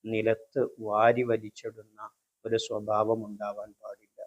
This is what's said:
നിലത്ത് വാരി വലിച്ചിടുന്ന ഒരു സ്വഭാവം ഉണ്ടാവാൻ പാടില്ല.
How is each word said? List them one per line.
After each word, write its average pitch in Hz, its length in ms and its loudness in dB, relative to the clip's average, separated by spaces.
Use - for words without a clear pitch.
നിലത്ത് 110 560 0
വാരി 113 420 4
വലിച്ചിടുന്ന 110 760 -6
ഒരു 113 140 0
സ്വഭാവം 107 640 0
ഉണ്ടാവാൻ 104 480 -8
പാടില്ല. 107 540 -18